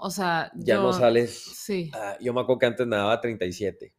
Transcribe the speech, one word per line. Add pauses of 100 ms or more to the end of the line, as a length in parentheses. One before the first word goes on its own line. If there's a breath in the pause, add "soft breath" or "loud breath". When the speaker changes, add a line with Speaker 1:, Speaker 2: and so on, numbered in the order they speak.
Speaker 1:
O
sea,
Speaker 2:
Ya
no
Speaker 1:
yo
Speaker 2:
sales.
Speaker 1:
Sí.
Speaker 2:
Ah,
yo
me
acuerdo
que
antes
nadaba
treinta
y
siete.